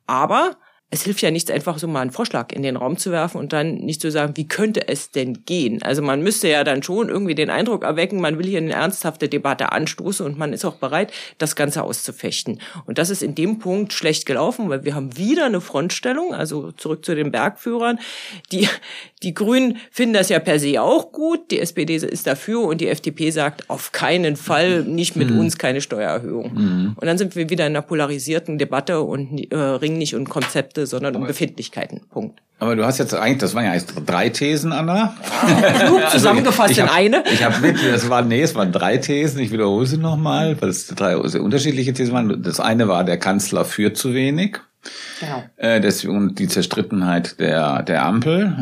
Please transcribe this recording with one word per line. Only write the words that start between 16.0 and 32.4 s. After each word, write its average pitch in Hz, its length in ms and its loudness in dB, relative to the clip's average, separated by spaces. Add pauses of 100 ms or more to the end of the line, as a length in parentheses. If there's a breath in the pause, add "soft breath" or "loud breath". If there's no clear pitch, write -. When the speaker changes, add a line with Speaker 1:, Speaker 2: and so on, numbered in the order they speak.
Speaker 1:
also 151 360 -6
zurück 165 320 -6
zu 170 120 -2
den 147 160 -2
Bergführern. 233 680 -2 (540 loud breath)
Die, 190 180 0 (540 loud breath)
die 175 100 -4
Grünen 233 440 2 (120)
finden 233 240 0
das 190 160 4
ja 170 100 4
per 160 200 2
se 143 200 2
auch 180 320 2
gut, 330 380 -2
die - 100 0
S - 140 -4
P 151 120 -2
D 160 100 -2
ist - 320 -6
dafür 208 340 -2
und 165 180 0
die 165 100 0
F - 120 -2
D - 80 -6
P 156 220 -2
sagt, 151 400 -4
„Auf - 200 -8
keinen 156 440 0
Fall, 170 480 2
nicht 165 320 -2
mit 139 160 2
Speaker 2:
Mhm. 113 80 4
Speaker 1:
uns, - 180 2
keine 135 240 -2
Steuererhöhung.“ 113 720 -4
Speaker 2:
Mhm. 98 420 2
Speaker 1:
Und 139 120 -6
dann 165 100 2
sind 190 180 -2
wir 165 140 -2
wieder 165 160 0
in 143 80 0
einer 147 80 -2
polarisierten 147 800 -2
Debatte 143 420 0
und, 135 500 -4
äh, - 60 -2
ringen 147 400 0
nicht 151 180 -4
um 135 140 -4
Konzepte, 139 560 -2
sondern 131 300 -4
um - 80 -4
Speaker 2:
Aber 131 60 -4
Speaker 1:
Befindlichkeiten. - 800 -6
Punkt. - 320 -10 (180)